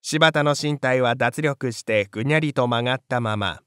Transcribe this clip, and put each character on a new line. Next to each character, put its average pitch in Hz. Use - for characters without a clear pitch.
柴 156
田 151
の 147
身 147
体 131
は 120
脱 123
力 135
し -
て 104
ぐ 107
に 143
ゃ 156
り 151
と 127
曲 120
が 123
っ 131
た 123
ま 110
ま 95